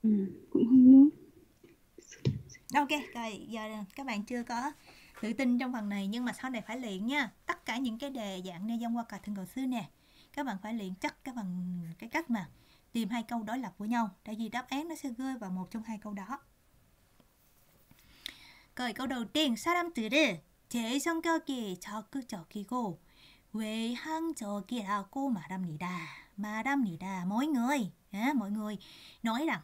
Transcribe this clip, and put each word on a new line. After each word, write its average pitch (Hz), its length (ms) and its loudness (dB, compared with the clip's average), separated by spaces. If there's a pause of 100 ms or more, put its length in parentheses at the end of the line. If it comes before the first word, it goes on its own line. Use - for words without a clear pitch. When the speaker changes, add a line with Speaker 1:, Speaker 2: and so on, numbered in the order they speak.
Speaker 1:
Ừ, 220 80 4 (400)
cũng - 160 6
không 254 260 12
đúng. 269 160 12 (1700)
Speaker 2:
Ok, 285 140 4 (260)
rồi, 226 340 -8
giờ 220 120 -6 (360)
các 269 100 -10
bạn 208 180 -4
chưa 240 180 -4
có 247 300 -4 (480)
tự 220 120 -2
tin 247 260 2
trong 254 140 -2
phần 214 160 -4
này, 196 180 -2
nhưng 233 180 -4
mà 233 80 -2
sau - 180 -8
này 233 120 -6
phải 240 180 -8
luyện 208 260 -6
nha. 269 240 0 (160)
Tất - 200 -6
cả 233 120 -2
những 233 200 -2
cái 285 120 -6
đề 202 360 -6
dạng 180 200 -8
nê 233 120 -2
dông 233 180 -2
qua 233 120 -2
cả 196 140 -12
thân 208 140 -6
cầu 190 100 -6
xưa 262 200 -6
nè, 233 240 -4 (420)
các 285 140 -4
bạn 202 160 -4
phải 220 120 -6
luyện 190 200 -6
chắc - 300 -6
cái 254 100 -10
phần, 180 460 -6 (180)
cái 226 120 -12
cách 320 200 -4
mà 196 180 -2 (440)
tìm 226 160 -2
hai 233 140 -4
câu 233 200 -6
đối 214 160 -6
lập 220 200 -8
của 208 60 -8
nhau, 226 260 0 (140)
tại 214 140 -10
vì 220 100 -4
đáp 240 200 -6
án 294 200 -4
nó 320 60 -6
sẽ 285 240 -8
rơi 262 200 -4
vào 196 120 -10
một 185 200 -6
trong 220 120 -8
hai 220 160 -10
câu 208 160 -12
đó. 202 240 -10 (2500)
Rồi, 247 160 -4
câu 262 140 -6
đầu 247 180 -4
tiên, 277 320 2
사람들은 285 840 2 (280)
제 233 300 -2
성격이 311 840 -2
적극적이고 208 1160 -8 (540)
외향적이라고 226 1800 -4
말합니다. 175 580 -4 (480)
말합니다. 208 920 -2
Mỗi 226 200 0
người, 254 440 0 (220)
hả? 226 240 0
Mọi 202 140 0
người 214 280 -6 (440)
nói 233 240 -2
rằng 214 180 -2